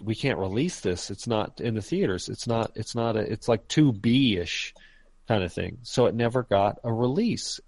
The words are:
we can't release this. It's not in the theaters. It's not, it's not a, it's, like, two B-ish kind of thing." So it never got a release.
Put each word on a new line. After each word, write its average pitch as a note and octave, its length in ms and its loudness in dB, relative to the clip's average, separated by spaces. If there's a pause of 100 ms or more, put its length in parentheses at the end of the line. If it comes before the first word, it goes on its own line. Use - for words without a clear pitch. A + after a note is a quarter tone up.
we G#2+ 140 -2
can't A#2+ 240 0
release G#2 400 -2
this. F2+ 320 -4
It's - 160 -8
not G#2+ 320 0
in A2 160 -2
the G#2+ 60 -2
theaters. B2 480 -2
It's - 180 -8
not, A2+ 280 0
it's - 200 -8
not A#2 220 0
a, - 20 2
it's, - 300 -4
like, A#2 180 2
two D3+ 240 6
B-ish A2 840 2 (540)
kind G#2 160 2
of F2+ 80 -2
thing." F2+ 320 -6
So - 220 2
it G2 100 2
never A#2+ 280 0
got G2+ 400 2
a A#2+ 80 -2
release. B2+ 760 -2